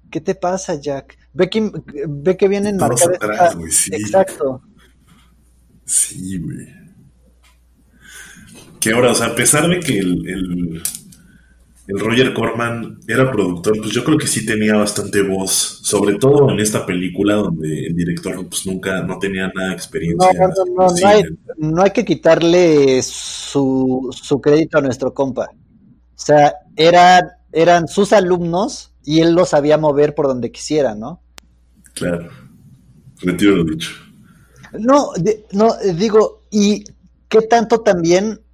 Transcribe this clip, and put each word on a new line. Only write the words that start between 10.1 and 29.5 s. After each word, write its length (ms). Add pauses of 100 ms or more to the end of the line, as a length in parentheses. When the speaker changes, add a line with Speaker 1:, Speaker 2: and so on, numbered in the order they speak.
Speaker 2:
el, 540 (1040)
el 120
Roger 320
Corman 760
era 240
productor, 480
pues 120
yo 140
creo 120
que 100
sí 200
tenía 300
bastante 460
voz, 600
sobre 320
todo 360
en 100
esta 260
película 480
donde 520
el 80
director, 540
pues, 180
nunca, 360
no 160
tenía 360
nada 140
de 60
experiencia 580
Speaker 1:
No, 160
no, 60
no, 200
no, 220
Speaker 2:
en 60
Speaker 1:
no 60
hay, 140
Speaker 2:
cine. 140 (220)
Speaker 1:
no 240
hay 80
que 140
quitarle 1000
su, 1120
su 280
crédito 380
a 40
nuestro 300
compa. 400
O 680
sea, 360 (220)
era, 600 (140)
eran 360
sus 240
alumnos 800 (120)
y 160
él 140
los 160